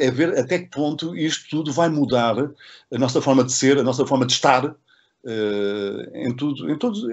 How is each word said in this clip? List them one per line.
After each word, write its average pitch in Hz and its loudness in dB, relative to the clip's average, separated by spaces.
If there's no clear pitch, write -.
é 127 4
ver 156 2
até 170 0
que 175 -10
ponto 156 -4
isto 156 -4
tudo 151 -4
vai 170 2
mudar 120 2
a - -8
nossa 131 2
forma 135 4
de 127 -2
ser, 139 4
a 131 2
nossa 127 0
forma 131 2
de 127 -2
estar, 139 2
eh, 104 -2
em - -4
tudo, 139 -4
em 151 -2
todos, 220 -2